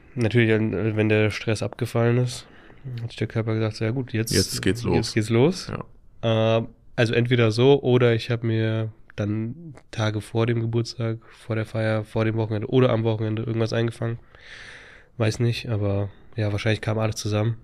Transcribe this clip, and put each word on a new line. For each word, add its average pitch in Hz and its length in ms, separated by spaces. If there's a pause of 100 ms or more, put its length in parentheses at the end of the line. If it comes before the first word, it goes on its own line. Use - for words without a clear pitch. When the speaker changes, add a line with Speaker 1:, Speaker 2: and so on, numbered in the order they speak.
(160)
Speaker 1:
natürlich, 113 340
äh, 107 480
wenn 107 120
der 107 220
Stress - 320
abgefallen 117 540
ist, 123 280 (560)
hat 113 80
sich - 80
der 113 100
Körper 113 260
gesagt, 110 240
so, 110 80
ja 110 60
gut, 127 220
jetzt, 110 200
Speaker 2:
Jetzt - 280
geht's - 220
los. 90 120
Speaker 1:
jetzt 82 180
geht's 107 160
los. 131 420 (500)
Speaker 2:
Ja. 113 380
Speaker 1:
Äh, 117 80 (300)
also 120 160
entweder 120 380
so, 131 300
oder 123 340
ich - 160
hab 113 120
mir 110 480 (260)
dann 113 560 (160)
Tage 107 320
vor 113 240
dem 117 160
Geburtstag, 117 560 (140)
vor - 240
der 110 100
Feier, 110 380
vor 110 200
dem 110 120
Wochenende 107 340
oder 127 220
am 113 120
Wochenende 110 380
irgendwas 113 320
eingefangen. 117 460 (1000)
Weiß 107 220
nicht, 120 300
aber 101 400 (260)
ja, 104 160
wahrscheinlich 104 300
kam 110 180
alles 110 160
zusammen. 107 480